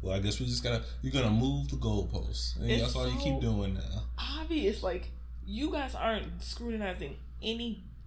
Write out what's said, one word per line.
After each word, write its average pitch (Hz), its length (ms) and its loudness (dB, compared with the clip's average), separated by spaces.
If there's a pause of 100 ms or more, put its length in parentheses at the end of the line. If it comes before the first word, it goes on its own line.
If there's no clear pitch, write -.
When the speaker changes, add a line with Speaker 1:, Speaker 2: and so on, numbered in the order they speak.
Speaker 1:
Well, 95 120 0
I 98 60 2
guess 101 220 2
we 127 40 0
just 120 160 0
gotta, 117 220 2 (180)
you're 131 120 0
gonna 127 200 6
move 139 360 4
the - 80 -2
goalposts. - 800 0
And 117 120 2
Speaker 2:
It's 117 140 6
Speaker 1:
that's - 140 2
all 127 100 2
you 127 100 0
keep 139 180 2
Speaker 2:
so 131 40 0
Speaker 1:
doing 101 360 2
now." - 280 -4 (160)
Speaker 2:
obvious. 294 640 0
Like, 170 280 -2 (340)
you 247 260 -2
guys 277 240 -2
aren't 196 480 -2
scrutinizing 196 720 -4 (260)
any 233 440 -4 (220)